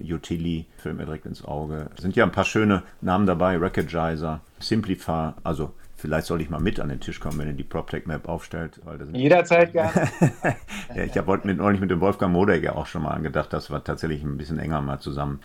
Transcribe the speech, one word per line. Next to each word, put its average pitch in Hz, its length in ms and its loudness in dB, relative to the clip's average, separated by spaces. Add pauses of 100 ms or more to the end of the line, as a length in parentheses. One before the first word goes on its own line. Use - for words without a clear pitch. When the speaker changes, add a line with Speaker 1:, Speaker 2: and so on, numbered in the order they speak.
Speaker 1:
Utili, 82 640 -4 (100)
fällt - 220 -8
mir 80 80 -8
direkt 78 200 -8
ins - 200 -12
Auge. 76 520 -6
Sind 92 200 -2
ja 113 80 8
ein 87 80 2
paar 98 100 4
schöne 104 400 4 (160)
Namen 92 260 4
dabei, 90 300 4
Reckigizer, 82 840 0 (180)
Simplify, 85 720 0 (100)
also 76 300 -4 (280)
vielleicht 78 280 -2
soll 85 140 0
ich 76 100 -4
mal 76 80 -4
mit 90 200 0
an 71 100 -2
den 67 100 -4
Tisch - 200 -8
kommen, 76 200 -4
wenn 76 80 -4
ihr 73 60 -4
die 69 100 -6
PropTech - 420 -6
Map 78 240 -6
aufstellt. 82 540 -8
Weil 78 160 -14
da 69 60 -12
sind 78 100 -10
Speaker 2:
Jederzeit 170 560 6
gerne. 160 240 0
Speaker 1:
<laughs> 160 600 2 (400)
Ja, 90 80 -2
ich - 140 -2
hab 82 100 0
heute 98 180 2
mit, 95 120 2
neulich 98 240 4
mit 95 100 2
dem 87 80 2
Wolfgang 95 320 2
Modek 87 320 6
ja 78 120 0
auch 76 100 -4
schon 82 180 -4
mal 73 80 -2
angedacht, 76 400 -2
dass 78 180 -4
wir 73 140 -4
tatsächlich 76 400 -4
ein 71 140 -4
bisschen 76 200 -6
enger 73 240 -2
mal 69 180 -4
zusammen, 71 460 -4